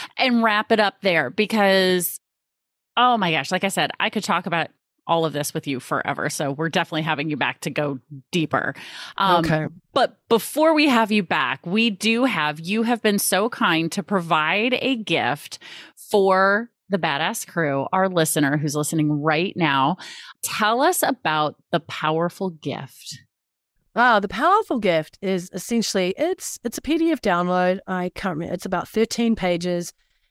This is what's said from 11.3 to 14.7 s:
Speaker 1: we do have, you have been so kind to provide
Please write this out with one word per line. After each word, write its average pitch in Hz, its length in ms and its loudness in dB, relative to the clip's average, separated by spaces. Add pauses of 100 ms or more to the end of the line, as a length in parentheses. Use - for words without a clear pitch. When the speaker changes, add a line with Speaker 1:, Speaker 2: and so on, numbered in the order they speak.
Speaker 1:
we 220 240 0
do 226 360 0
have, 156 340 -2
you 202 240 -2
have 226 180 0
been 208 160 2
so 196 320 0
kind 165 420 0
to 190 120 -4
provide 175 720 0